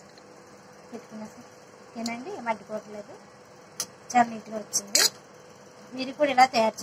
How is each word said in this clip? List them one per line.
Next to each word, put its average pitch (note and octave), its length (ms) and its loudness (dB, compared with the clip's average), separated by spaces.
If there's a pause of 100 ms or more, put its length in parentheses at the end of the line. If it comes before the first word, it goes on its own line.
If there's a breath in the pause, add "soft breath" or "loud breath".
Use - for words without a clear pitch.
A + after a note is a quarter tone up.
(920)
పెట్టుకున్నా A3 420 -12
సార్, - 160 -18 (380)
ఓకేనండి, A#3+ 440 -6 (160)
మగ్గిపోవట్లేదు, G#3 680 -6 (960)
చాలా A#3+ 200 8
నీట్గా A3 320 -8
వచ్చింది. G3+ 400 4 (920)
మీరు C4 140 -2 (100)
కూడా C#4+ 160 6
ఇలా C4 180 2
తయారు A3 280 2